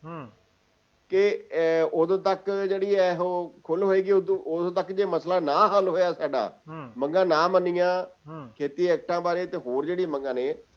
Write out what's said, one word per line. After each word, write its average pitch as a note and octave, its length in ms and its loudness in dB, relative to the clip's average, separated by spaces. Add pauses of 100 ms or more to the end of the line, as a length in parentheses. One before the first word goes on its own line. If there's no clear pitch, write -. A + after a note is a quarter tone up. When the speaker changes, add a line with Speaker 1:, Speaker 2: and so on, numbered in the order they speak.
Speaker 1:
ਹੂੰ। D#3 220 -12 (800)
Speaker 2:
ਕਿ, G3 420 2
ਅਹ, D#3+ 420 2
ਉਦੋਂ E3 260 2
ਤੱਕ G3 500 -2
ਜਿਹੜੀ G3 260 0
ਹੈ F3+ 240 2
ਉਹ F3+ 340 -2 (100)
ਖੁੱਲ੍ਹ F3+ 220 0
ਹੋਏਗੀ। F#3+ 260 4
ਉਦੋਂ, F#3+ 260 2
ਉਦੋਂ E3+ 340 -4
ਤੱਕ F3+ 200 -2
ਜੇ G3 140 0
ਮਸਲਾ F3 340 0
ਨਾ E3+ 280 4
ਹੱਲ F#3+ 220 2
ਹੋਇਆ F3 240 2
ਸਾਡਾ, C#3 460 -4 (100)
Speaker 1:
ਹੂੰ। D#3 280 -12
Speaker 2:
ਮੰਗਾਂ D#3 280 2
ਨਾ E3 220 4
ਮੰਨੀਆਂ, F3+ 560 2 (260)
Speaker 1:
ਹੂੰ। D3+ 280 -14
Speaker 2:
ਖੇਤੀ C#3+ 300 -2
ਐਕਟਾਂ E3+ 340 0
ਬਾਰੇ F3 240 -2
ਤੇ F3+ 120 -8
ਹੋਰ C3+ 280 -4
ਜਿਹੜੀਆਂ F3+ 220 -2
ਮੰਗਾਂ C#3 260 -4
ਨੇ, C3 220 -2 (220)